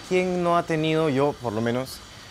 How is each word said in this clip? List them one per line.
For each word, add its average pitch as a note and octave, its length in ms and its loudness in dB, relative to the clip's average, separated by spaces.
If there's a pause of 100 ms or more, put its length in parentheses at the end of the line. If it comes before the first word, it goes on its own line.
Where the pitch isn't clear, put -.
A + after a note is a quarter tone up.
quién F3+ 360 2
no E3+ 120 4
ha E3+ 80 4
tenido, D#3+ 440 2
yo C#3 340 2
por A#2 100 -2
lo G#2+ 80 0
menos, B2 380 -2 (320)